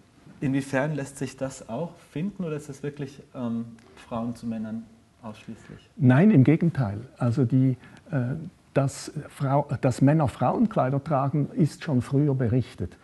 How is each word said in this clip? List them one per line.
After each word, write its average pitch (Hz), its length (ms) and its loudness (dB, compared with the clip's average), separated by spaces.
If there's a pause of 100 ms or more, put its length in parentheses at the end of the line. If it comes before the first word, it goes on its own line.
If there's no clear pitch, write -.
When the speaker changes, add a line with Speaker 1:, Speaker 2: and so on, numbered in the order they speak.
(400)
Speaker 1:
inwiefern 139 560 -2
lässt 139 220 -8
sich 131 200 -8
das - 320 -10
auch 160 260 -8 (160)
finden 190 320 -6
oder 156 120 -6
ist 143 140 -10
es - 140 -14
wirklich, 147 380 -10 (140)
ähm, 117 300 -4 (300)
Frauen 117 400 -8
zu 120 120 -12
Männern 113 360 -6 (380)
ausschließlich? - 720 -16
Speaker 2:
Nein, 151 360 6
im 139 120 8
Gegenteil. 135 560 2 (180)
Also 123 280 0
die, 131 320 2 (340)
äh, 131 240 -2 (380)
dass - 380 -2 (180)
Frau-, 139 380 0 (140)
dass 131 200 0
Männer 143 260 6
Frauenkleider 139 760 0
tragen, 143 480 0
ist - 320 0
schon 127 180 0
früher 139 320 2
berichtet. 123 720 -2